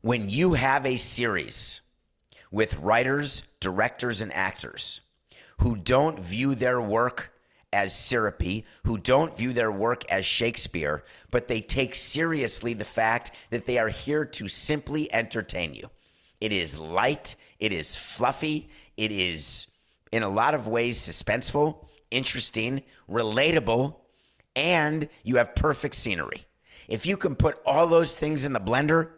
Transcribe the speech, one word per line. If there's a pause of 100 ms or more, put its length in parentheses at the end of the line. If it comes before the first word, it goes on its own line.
When
you
have
a
series (680)
with
writers, (160)
directors,
and
actors (580)
who
don't
view
their
work (420)
as
syrupy, (200)
who
don't
view
their
work
as
Shakespeare, (300)
but
they
take
seriously
the
fact (180)
that
they
are
here
to
simply
entertain
you. (500)
It
is
light, (240)
it
is
fluffy, (280)
it
is (460)
in
a
lot
of
ways
suspenseful, (240)
interesting, (260)
relatable, (580)
and (160)
you
have
perfect
scenery. (400)
If
you
can
put
all
those
things
in
the
blender